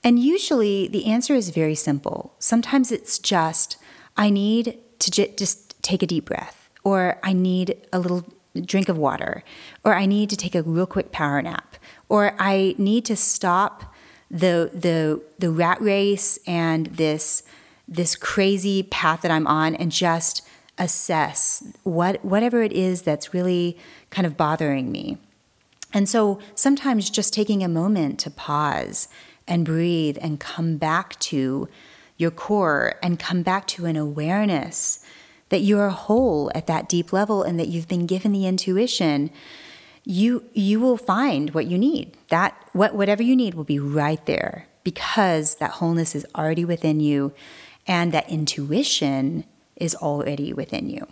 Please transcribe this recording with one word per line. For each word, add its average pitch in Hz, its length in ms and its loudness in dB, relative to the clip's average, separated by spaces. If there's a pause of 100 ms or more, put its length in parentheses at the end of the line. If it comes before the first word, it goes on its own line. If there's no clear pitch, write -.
And 240 160 6
usually 240 680 2
the 208 200 -2
answer 240 260 2
is 220 160 0
very 156 240 0
simple. - 640 -4
Sometimes 240 540 2
it's - 260 -2
just, - 600 0 (380)
"I 208 140 4
need 220 480 0 (220)
to - 100 0
j-, 196 260 0
just - 460 -4
take 185 220 0
a 175 40 -2
deep 165 180 -2
breath," - 440 -10 (140)
or, 185 400 2
"I 190 100 0
need 185 420 2 (160)
a 185 80 0
little 180 240 -2 (480)
drink 190 180 2
of 175 100 0
water," - 440 -2 (400)
or, 214 120 4
"I 196 100 0
need 202 240 2
to 208 60 -4
take 180 180 -6
a 175 80 0
real 165 240 0
quick - 260 -4
power 143 300 -2
nap," - 340 -8 (320)
or, 202 300 2
"I 190 400 2
need 214 280 2
to 220 100 -2
stop - 760 0 (360)
the, 170 440 2
the, 165 480 0 (180)
the 180 100 0
rat 170 320 0
race 202 640 2
and 165 420 0
this, 156 560 0 (440)
this 170 280 -2
crazy 196 680 0
path 165 380 0
that 170 100 0
I'm 156 160 2
on 156 280 2
and 170 160 -2
just 165 500 0 (360)
assess - 840 0 (200)
what, 175 420 0
whatever 226 380 2
it 208 100 0
is 185 300 0
that's 151 300 -2
really 180 440 0 (320)
kind 190 180 0
of 147 100 -4
bothering 147 540 0
me." - 260 -8 (760)
And 202 160 2
so 208 300 2 (140)
sometimes 269 560 2
just - 240 0
taking 208 300 0
a 180 60 -2
moment 170 500 0
to - 100 -6
pause 147 800 -4 (400)
and 170 160 0
breathe 160 560 0
and 151 200 -6
come 165 380 -4
back 160 420 -2
to 135 500 -2 (480)
your 165 140 0
core 170 720 0
and 175 160 0
come 175 240 -2
back 190 240 -2
to - 180 -6
an 165 100 0
awareness 156 1040 -2 (500)
that 185 120 2
you 202 180 4
are 202 120 2
whole 208 640 2
at 160 100 -4
that 165 240 -2
deep 170 240 -2
level 202 300 2
and 170 160 -2
that 165 80 -2
you've 165 200 -6
been 175 200 -2
given 185 240 0
the 196 160 2
intuition, 185 840 0 (760)
you, 214 400 2 (100)
you 208 260 2
will 247 180 4
find 196 560 0
what 156 140 0
you 175 100 0
need. 269 400 0 (120)
That, 170 240 2 (200)
what, 196 220 2
whatever 202 260 2
you 247 140 4
need 233 180 2
will 160 100 -6
be 143 160 0
right 147 460 -2
there - 420 -4 (160)
because 175 720 0
that - 160 -4
wholeness 165 440 -2
is 143 100 -6 (100)
already 160 300 0
within 165 340 0
you 143 320 0 (540)
and 175 260 0
that 156 180 0
intuition 147 1160 -2 (300)
is 165 200 -2
already 143 580 -4
within - 360 -6
you. - 220 -10